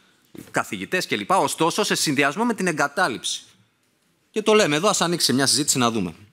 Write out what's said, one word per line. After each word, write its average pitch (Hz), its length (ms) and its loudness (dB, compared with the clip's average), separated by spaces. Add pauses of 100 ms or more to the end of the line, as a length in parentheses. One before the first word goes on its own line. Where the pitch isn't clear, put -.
(320)
οι - 100 -20 (100)
καθηγητές 113 560 -4
κλπ. 107 240 -2
Ωστόσο, 165 520 0
σε 196 120 0
συνδυασμό 143 480 0
με 240 100 0
την 190 140 -4
εγκατάλειψη. 151 720 -2 (920)
Και 220 100 -4
το 214 120 4
λέμε 180 220 4
εδώ, 175 140 2
ας 196 120 0
ανοίξει 165 320 0
μια 135 120 2
συζήτηση 143 320 0
να 120 140 2
δούμε. 92 220 -4 (200)